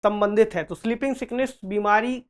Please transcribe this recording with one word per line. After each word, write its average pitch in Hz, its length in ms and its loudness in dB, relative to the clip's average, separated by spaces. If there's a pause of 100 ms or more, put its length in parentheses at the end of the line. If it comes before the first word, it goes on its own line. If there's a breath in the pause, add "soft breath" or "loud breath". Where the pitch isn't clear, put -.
संबंधित 208 520 2
है? 165 80 -4
तो - 120 -10
स्लीपिंग 240 400 -2
सिकनेस 254 500 -6
बीमारी 208 640 0